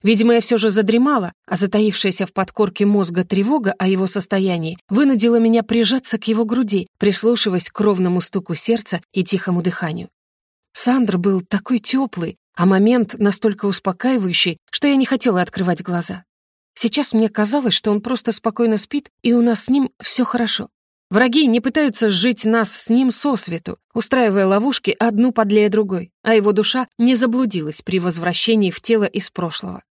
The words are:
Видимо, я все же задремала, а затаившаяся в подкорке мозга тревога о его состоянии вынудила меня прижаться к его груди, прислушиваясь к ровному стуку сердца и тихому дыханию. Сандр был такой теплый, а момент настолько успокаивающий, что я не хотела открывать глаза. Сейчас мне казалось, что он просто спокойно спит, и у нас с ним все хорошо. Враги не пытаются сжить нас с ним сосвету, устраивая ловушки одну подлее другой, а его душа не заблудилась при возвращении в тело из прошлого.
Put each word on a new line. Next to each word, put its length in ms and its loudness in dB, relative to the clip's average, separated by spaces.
Видимо, 320 4
я 60 4
все 160 0
же 140 2
задремала, 600 2
а 100 -4
затаившаяся 720 0
в 60 -18
подкорке 540 -2
мозга 360 0
тревога 560 0
о 80 -2
его 200 2
состоянии 720 -2
вынудила 480 2
меня 260 4
прижаться 560 0
к 80 -10
его 180 0
груди, 420 -2
прислушиваясь 720 0
к 100 -12
ровному 420 2
стуку 340 -6
сердца 460 -2
и 100 -2
тихому 400 -2
дыханию. 460 -6
Сандр 460 0
был 240 0
такой 360 -2
теплый, 580 -4
а 100 2
момент 520 4
настолько 480 0
успокаивающий, 920 -2
что 180 -2
я 80 4
не 80 2
хотела 380 0
открывать 400 -2
глаза. 420 -6
Сейчас 380 -2
мне 160 2
казалось, 460 0
что 160 0
он 100 0
просто 320 -4
спокойно 460 0
спит, 320 -6
и 120 2
у 80 4
нас 220 0
с 40 -6
ним 220 2
все 240 -2
хорошо. 460 -4
Враги 360 2
не 140 2
пытаются 480 0
сжить 360 0
нас 280 0
с 160 -6
ним 220 2
сосвету, 680 -4
устраивая 540 0
ловушки 520 0
одну 340 2
подлее 360 2
другой, 420 -2
а 120 2
его 180 4
душа 340 -2
не 200 2
заблудилась 680 -2
при 160 -2
возвращении 720 0
в 100 -12
тело 240 0
из 260 -4
прошлого. 520 -8